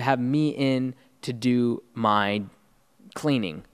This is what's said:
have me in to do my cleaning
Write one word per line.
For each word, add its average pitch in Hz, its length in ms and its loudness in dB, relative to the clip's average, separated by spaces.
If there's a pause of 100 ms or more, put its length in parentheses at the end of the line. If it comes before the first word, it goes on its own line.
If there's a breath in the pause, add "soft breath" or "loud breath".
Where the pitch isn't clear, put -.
have 127 180 2
me 147 300 0
in 131 460 -2 (260 soft breath)
to 131 100 -8
do 120 520 2 (100)
my 104 500 2 (680)
cleaning 113 500 -2 (100)